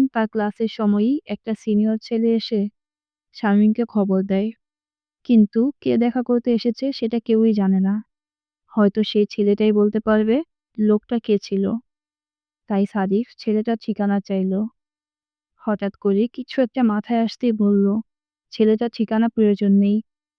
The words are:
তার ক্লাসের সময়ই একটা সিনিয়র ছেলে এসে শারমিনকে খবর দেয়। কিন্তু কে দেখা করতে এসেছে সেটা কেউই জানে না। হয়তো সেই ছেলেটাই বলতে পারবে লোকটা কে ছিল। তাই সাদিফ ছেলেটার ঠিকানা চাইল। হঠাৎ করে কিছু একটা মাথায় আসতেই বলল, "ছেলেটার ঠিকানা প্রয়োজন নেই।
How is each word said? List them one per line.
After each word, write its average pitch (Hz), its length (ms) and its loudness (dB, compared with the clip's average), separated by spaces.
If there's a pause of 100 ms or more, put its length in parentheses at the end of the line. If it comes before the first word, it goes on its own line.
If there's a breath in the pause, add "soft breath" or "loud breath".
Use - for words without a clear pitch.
তার 226 220 -2
ক্লাসের 214 420 -4
সময়ই 208 440 0 (120)
একটা 208 280 -8
সিনিয়র 214 480 0
ছেলে 226 320 -2
এসে 220 260 -2 (760)
শারমিনকে 214 480 2
খবর 196 380 0
দেয়। 196 280 -2 (760)
কিন্তু 226 360 4 (200)
কে 254 180 -2
দেখা 240 240 0
করতে 240 320 -2
এসেছে 233 380 -4
সেটা 233 280 -4
কেউই 226 320 2
জানে 190 280 2
না। 190 140 0 (800)
হয়তো 208 300 2
সেই 208 280 0
ছেলেটাই 208 420 0
বলতে 208 280 0
পারবে 220 360 0 (420)
লোকটা 214 400 0
কে 220 200 0
ছিল। 196 260 -4 (1040)
তাই 196 160 0
সাদিফ 202 400 -2 (120)
ছেলেটার 220 420 -2
ঠিকানা 202 400 -2
চাইল। 190 320 -4 (1080)
হঠাৎ 202 340 -4
করে 202 320 0
কিছু - 340 -12
একটা 247 200 -2
মাথায় 226 400 0
আসতেই 233 300 -2
বলল, 202 340 2 (680)
"ছেলেটার 220 420 0
ঠিকানা 220 340 -2
প্রয়োজন 208 440 2
নেই। 202 260 2 (400)